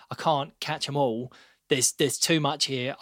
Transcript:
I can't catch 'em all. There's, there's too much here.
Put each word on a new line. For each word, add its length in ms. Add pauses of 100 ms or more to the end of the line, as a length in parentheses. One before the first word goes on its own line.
I 40
can't 460
catch 280
'em 80
all. 340 (380)
There's, 240
there's 240
too 240
much 260
here. 360